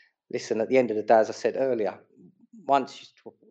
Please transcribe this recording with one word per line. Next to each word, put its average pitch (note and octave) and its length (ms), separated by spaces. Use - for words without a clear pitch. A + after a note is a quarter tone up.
listen, A#2 280
at G#2+ 80
the B2+ 100
end B2 140
of G#2+ 60
the G#2+ 60
day, A#2 160
as A2 100
I A2 40
said - 240
earlier, A#2 400
once C3+ 480
you, A2+ 60